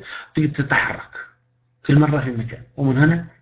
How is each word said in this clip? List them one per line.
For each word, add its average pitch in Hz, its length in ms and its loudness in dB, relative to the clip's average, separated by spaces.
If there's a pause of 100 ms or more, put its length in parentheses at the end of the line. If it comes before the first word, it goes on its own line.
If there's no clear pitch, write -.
(360)
تبدأ 147 280 0
تتحرك - 460 -2 (760)
كل 147 140 6
مرة 151 200 2
في 127 120 -4
مكان، 113 300 -8 (160)
ومن 135 200 0
هنا 170 280 4 (160)